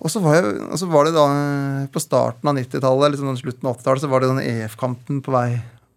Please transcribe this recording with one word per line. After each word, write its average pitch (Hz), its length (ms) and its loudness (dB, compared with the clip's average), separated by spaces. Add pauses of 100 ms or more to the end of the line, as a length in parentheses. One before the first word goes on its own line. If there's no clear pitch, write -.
Og 160 80 -2
så 226 100 -2
var 151 140 6
jeg, 196 140 2 (180)
og - 100 -6
så 185 140 -6
var 147 160 6
det 165 80 -2
da, 151 160 6
eh, 139 580 -2
på 156 120 -6
starten 123 480 0
av 143 80 0
nittitallet, 131 500 2
eller 143 140 -4
sånn 135 180 -4
slutten 123 300 -8
av 120 40 -2
åttitallet, 135 300 -2
så 143 80 -2
var 127 100 4
det 131 120 2
den 135 100 -2
E 113 240 -4
F-kampen 127 560 -6
på 135 100 -4
vei 123 140 2 (480)